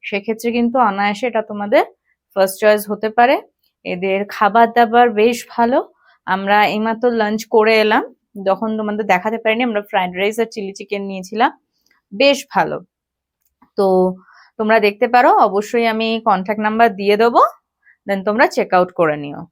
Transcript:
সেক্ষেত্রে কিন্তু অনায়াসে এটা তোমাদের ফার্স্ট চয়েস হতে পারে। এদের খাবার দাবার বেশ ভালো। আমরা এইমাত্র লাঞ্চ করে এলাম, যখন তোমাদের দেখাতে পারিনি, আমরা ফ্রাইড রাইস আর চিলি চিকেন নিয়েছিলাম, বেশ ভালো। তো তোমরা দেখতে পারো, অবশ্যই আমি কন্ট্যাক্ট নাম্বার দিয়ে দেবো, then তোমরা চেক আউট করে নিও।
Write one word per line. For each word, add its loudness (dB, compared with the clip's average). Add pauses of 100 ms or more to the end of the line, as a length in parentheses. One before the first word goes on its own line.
সেক্ষেত্রে -6
কিন্তু -2
অনায়াসে 0
এটা -2
তোমাদের -2 (500)
ফার্স্ট 0
চয়েস 2
হতে -4
পারে। 2 (420)
এদের -2
খাবার 2
দাবার 4
বেশ 0
ভালো। -2 (340)
আমরা 2
এইমাত্র -2
লাঞ্চ -2
করে 4
এলাম, 0 (320)
যখন -2
তোমাদের -6
দেখাতে -2
পারিনি, -2
আমরা -2
ফ্রাইড -4
রাইস -2
আর 0
চিলি -12
চিকেন -10
নিয়েছিলাম, -4 (560)
বেশ 2
ভালো। -2 (960)
তো 2 (440)
তোমরা 2
দেখতে 0
পারো, 4
অবশ্যই 0
আমি -2
কন্ট্যাক্ট -2
নাম্বার 0
দিয়ে 2
দেবো, 4 (680)
then -4
তোমরা 2
চেক -2
আউট 2
করে 0
নিও। -12